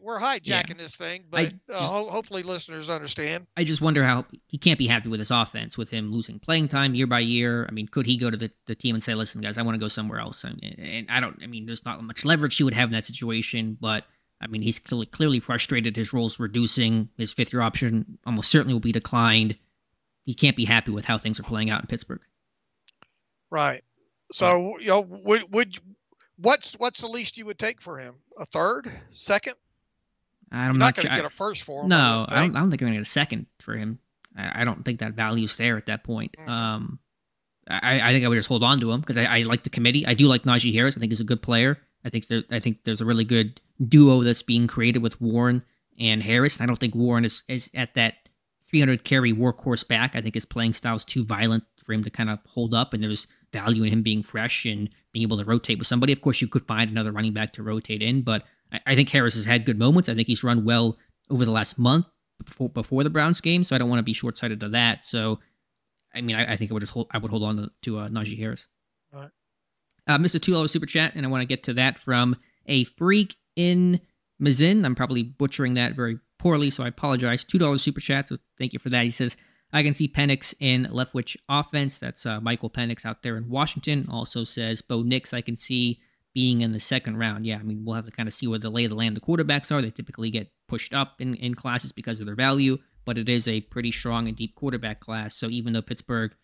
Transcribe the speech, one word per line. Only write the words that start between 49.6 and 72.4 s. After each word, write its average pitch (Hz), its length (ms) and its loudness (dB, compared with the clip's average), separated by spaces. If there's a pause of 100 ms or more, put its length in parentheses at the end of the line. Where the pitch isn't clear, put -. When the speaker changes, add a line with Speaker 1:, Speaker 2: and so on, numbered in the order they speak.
Speaker 2:
back. 120 280 0
I 117 60 -4
think 107 140 -4
his 110 100 -6
playing 113 300 -2
style's 113 300 -4
too 123 200 -2
violent 113 400 0 (200)
for 110 80 -6
him 107 120 0
to 110 60 -8
kind 110 200 -2
of 104 160 -4
hold 117 280 -4
up, 117 200 0
and 107 80 -2
there's 107 240 -4 (260)
value 110 300 2
in 107 100 2
him 110 100 4
being 107 200 0
fresh 113 420 -4
and 104 240 -4 (240)
being 113 120 -2
able 107 140 0
to 101 60 -4
rotate 113 340 0
with 110 100 -4
somebody. 127 240 2
Of 135 80 -2
course, 139 200 0
you 120 60 -2
could - 200 -2
find 113 240 0
another 110 200 -2
running 107 220 -2
back 107 220 -2
to 107 100 -12
rotate 107 380 -4
in, 123 200 2
but 113 220 0 (260)
I, 110 160 -6
I 135 80 2
think 131 140 6
Harris 120 260 4
has 110 100 -4
had 113 200 2
good 113 140 0
moments. 147 300 6
I 120 60 -2
think 113 140 0
he's 120 160 0
run 120 200 2
well 117 340 2 (300)
over 127 160 2
the 113 60 2
last 110 260 0
month 131 300 4 (380)
before, - 240 -6
before 131 340 -2
the 151 80 0
Browns 156 300 2
game, 175 240 2
so 156 100 -2
I 127 40 4
don't 123 100 0
wanna 120 140 2
be 113 100 -2
short-sighted 113 480 -6
to 104 100 -8
that. 117 340 2
So, 110 360 -2 (760)
I 120 60 -8
mean, 117 160 -2
I, 117 160 0
I 107 40 -2
think 104 140 -4
I 110 40 -4
would 107 60 -2
just 107 120 -8
hold, 117 180 -6
I 117 80 -4
would 107 120 -6
hold 107 140 -2
on 107 120 -2
to, 104 140 -6 (120)
to, 110 160 -6
uh, 104 100 -8
Najee 107 300 -6
Harris. 110 280 -8 (480)
Speaker 1:
All 139 60 -18
right. 143 100 -18 (800)
Speaker 2:
Uh, 147 100 4
Mister 170 200 2
two 185 140 0
dollar 160 160 2
super 160 180 -2
chat, 160 280 0
and 151 100 -6
I 131 40 -2
wanna 131 180 -2
get 131 180 -4
to 127 100 -4
that 131 240 0
from 123 380 2 (300)